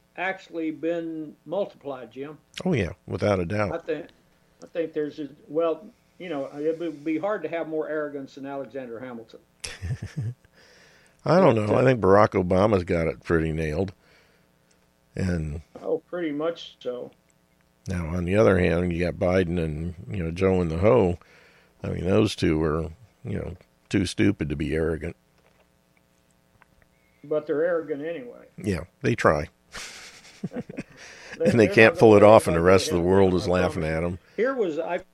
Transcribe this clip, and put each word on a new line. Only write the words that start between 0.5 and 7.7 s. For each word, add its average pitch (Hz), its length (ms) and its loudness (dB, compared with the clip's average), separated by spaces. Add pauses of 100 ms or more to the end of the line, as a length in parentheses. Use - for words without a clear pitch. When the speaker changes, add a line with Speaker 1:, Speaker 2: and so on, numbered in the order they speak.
Speaker 1:
been 160 640 -6 (120)
multiplied, 139 640 -8
Jim. 143 260 -14 (280)
Speaker 2:
Oh, 185 80 0
yeah, 101 180 -2 (160)
without 101 320 0
a 87 60 -2
doubt. 101 260 -2
Speaker 1:
I 170 60 -6
think, 156 300 -8 (540)
I - 60 -20
think 165 240 -6
there's 151 280 -8
a, 139 100 -10 (180)
well, 160 380 -2 (340)
you 170 80 -14
know, 143 260 -6
it 156 260 -4
would 147 260 -8
be 156 120 -2
hard 196 260 -4
to 156 60 -6
have 160 200 -6
more 156 180 -4